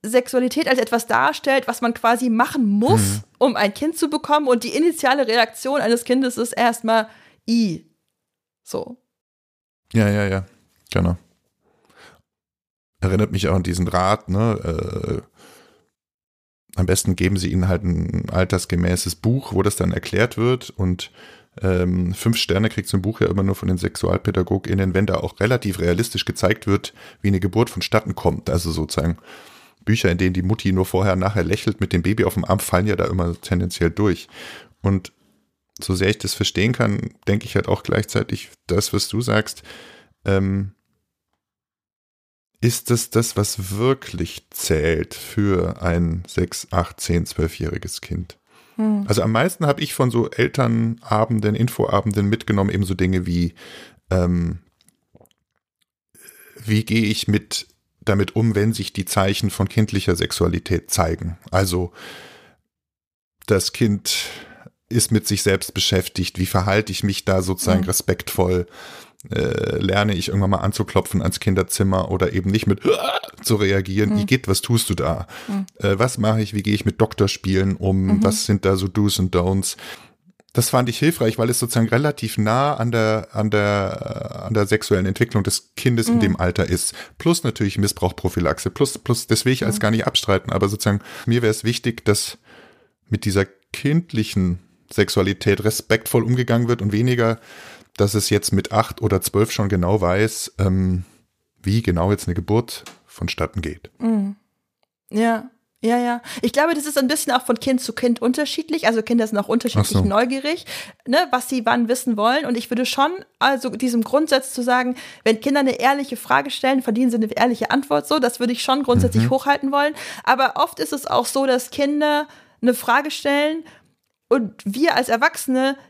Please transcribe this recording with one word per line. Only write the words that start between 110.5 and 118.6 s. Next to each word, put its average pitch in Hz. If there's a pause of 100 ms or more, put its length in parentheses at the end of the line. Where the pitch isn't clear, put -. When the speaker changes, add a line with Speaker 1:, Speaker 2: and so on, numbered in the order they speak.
Speaker 1:
ne, 302
was 254
sie 247
wann 233
wissen 247
wollen. 254
Und 240
ich 233
würde 247
schon, 277 (280)
also 254
diesem 233
Grundsatz 277
zu 247
sagen, 247 (280)
wenn 220
Kinder 285
eine 262
ehrliche 277
Frage 269
stellen, 262
verdienen 240
sie 240
eine 214
ehrliche 233
Antwort, 269
so, 302
das 247
würde 240
ich 233